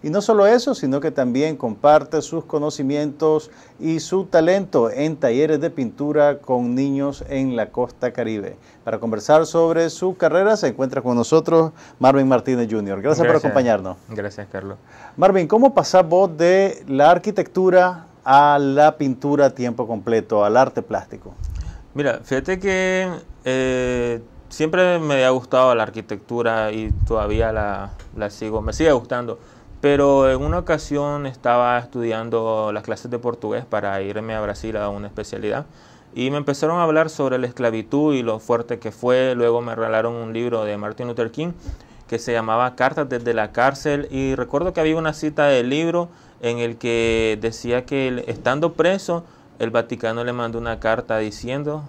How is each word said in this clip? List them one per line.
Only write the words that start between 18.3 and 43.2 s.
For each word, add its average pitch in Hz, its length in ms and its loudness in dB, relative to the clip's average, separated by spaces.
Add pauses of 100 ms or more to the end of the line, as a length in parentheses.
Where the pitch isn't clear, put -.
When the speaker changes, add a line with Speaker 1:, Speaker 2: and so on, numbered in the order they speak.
Speaker 1:
la 143 380 4
pintura 143 500 2
a 127 40 6
tiempo 120 360 -4
completo, 107 600 0
al 107 100 2
arte 131 240 4
plástico? - 540 -10 (600)
Speaker 2:
Mira, 143 280 -2
fíjate 139 360 -4
que, 185 500 -2 (380)
eh, 127 720 -2 (300)
siempre 180 480 2
me 143 260 2
ha 131 60 6
gustado 127 440 4
la 113 100 0
arquitectura 110 840 -4
y 107 220 -6 (160)
todavía 110 440 -2
la, 101 400 -6 (220)
la 104 140 -6
sigo, 110 320 -6
me 113 140 -6
sigue 156 180 4
gustando. 120 460 -4 (420)
Pero 139 500 4
en 131 120 -2
una 156 160 -2
ocasión 147 680 -4
estaba 123 540 0
estudiando 113 960 -4
las 107 80 -6
clases - 280 -10
de 120 80 -6
portugués 113 460 -6
para 101 380 -4
irme 107 320 -8
a 110 80 -4
Brasil 107 340 -8
a 104 140 -4
una 101 160 -10
especialidad 107 580 -8 (500)
y 127 160 -4
me 147 60 -4
empezaron 147 440 -2
a - 20 2
hablar 160 260 2
sobre 135 300 -2
la 127 80 -2
esclavitud 123 680 -2
y 127 80 -2
lo 110 180 -4
fuerte 117 380 -2
que 107 140 -10
fue. 127 420 0
Luego 120 280 2
me 117 120 -8
regalaron 113 420 0
un 113 180 -10
libro 117 300 -2
de 104 120 -4
Martin 107 320 -8
Luther 117 220 -4
King 160 220 -6 (560)
que 117 100 -4
se 120 160 -4
llamaba 117 420 -2
Cartas 135 320 0
desde 120 240 -4